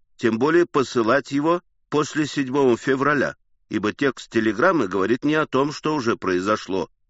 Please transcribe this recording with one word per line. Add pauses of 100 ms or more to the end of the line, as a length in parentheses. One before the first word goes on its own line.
(180)
тем
более
посылать
его (280)
после
седьмого
февраля, (340)
ибо
текст
телеграммы
говорит
не
о
том,
что
уже
произошло (200)